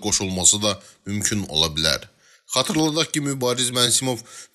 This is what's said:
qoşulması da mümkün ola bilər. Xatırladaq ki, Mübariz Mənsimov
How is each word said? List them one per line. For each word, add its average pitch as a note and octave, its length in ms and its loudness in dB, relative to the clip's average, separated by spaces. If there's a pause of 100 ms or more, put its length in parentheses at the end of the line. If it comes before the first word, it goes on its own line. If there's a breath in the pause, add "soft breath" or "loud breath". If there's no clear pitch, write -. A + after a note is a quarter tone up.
qoşulması F#2+ 580 2
da G#2 120 2 (320 loud breath)
mümkün G#2 420 -2
ola D#2+ 240 0
bilər. D2+ 320 0 (480 soft breath)
Xatırladaq D#3 600 0
ki, D3+ 80 0
Mübariz B2 500 -2
Mənsimov B2 480 0 (360 loud breath)